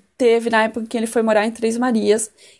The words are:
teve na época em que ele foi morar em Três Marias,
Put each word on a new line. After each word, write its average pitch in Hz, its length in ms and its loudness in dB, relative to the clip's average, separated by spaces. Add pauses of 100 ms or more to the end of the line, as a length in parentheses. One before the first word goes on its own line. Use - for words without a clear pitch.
(180)
teve 233 320 2
na 220 140 2
época 220 180 -4
em 220 40 -8
que 240 120 -6
ele 226 100 -2
foi 226 140 -2
morar 214 240 2
em 233 60 -2
Três 226 260 -4
Marias, 220 540 0 (280)